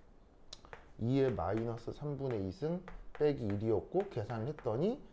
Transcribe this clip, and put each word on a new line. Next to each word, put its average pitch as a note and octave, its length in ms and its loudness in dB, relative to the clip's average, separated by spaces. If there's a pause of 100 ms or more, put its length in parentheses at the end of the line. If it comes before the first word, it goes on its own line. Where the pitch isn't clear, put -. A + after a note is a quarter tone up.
(1000)
이의 C3 340 4
마이너스 A2 600 -2
삼분의 C3+ 540 -2
이 F#2 40 -2
승 E3+ 300 -2 (320)
빼기 C#3 320 2
일이었고 A2 640 2
계산을 A2 380 -2
했더니 D3+ 520 0 (140)